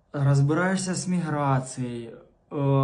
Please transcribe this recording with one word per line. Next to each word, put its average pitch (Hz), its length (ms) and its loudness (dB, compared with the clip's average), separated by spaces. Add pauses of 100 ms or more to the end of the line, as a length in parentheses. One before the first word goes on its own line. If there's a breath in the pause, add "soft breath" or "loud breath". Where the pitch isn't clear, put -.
(140)
розбираєшся 160 840 2
з 143 120 -6
міграцією, 135 1040 -2
е, - 40 -18 (680)